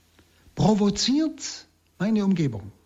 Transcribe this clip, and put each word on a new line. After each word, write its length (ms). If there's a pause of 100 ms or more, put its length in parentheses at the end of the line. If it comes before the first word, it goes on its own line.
(540)
provoziert 880 (560)
meine 260
Umgebung. 480 (140)